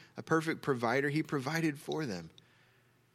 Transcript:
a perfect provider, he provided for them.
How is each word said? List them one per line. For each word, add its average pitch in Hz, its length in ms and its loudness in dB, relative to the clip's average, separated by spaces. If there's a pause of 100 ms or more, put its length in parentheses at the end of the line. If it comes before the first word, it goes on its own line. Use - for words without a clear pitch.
(160)
a 120 60 -8
perfect 160 380 2
provider, 131 480 2
he 151 140 2
provided 151 560 0
for 151 260 -4
them. 87 260 -6 (840)